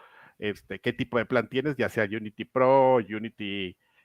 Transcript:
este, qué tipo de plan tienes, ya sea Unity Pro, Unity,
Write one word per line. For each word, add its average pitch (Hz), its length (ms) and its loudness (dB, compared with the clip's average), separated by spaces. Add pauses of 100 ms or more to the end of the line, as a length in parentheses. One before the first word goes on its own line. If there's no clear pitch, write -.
(400)
este, 98 400 -6
qué 123 140 -2
tipo 123 240 -4
de 110 80 2
plan 117 240 0
tienes, 131 280 -2
ya 107 120 0
sea 110 160 0
Unity 107 400 -8
Pro, 131 520 4
Unity, 101 800 -6 (300)